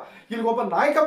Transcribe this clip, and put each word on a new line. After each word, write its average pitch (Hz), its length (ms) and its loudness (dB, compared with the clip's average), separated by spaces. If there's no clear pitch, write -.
ಇಲ್ಲಿಗೊಬ್ಬ 226 320 -2
ನಾಯಕ 214 340 0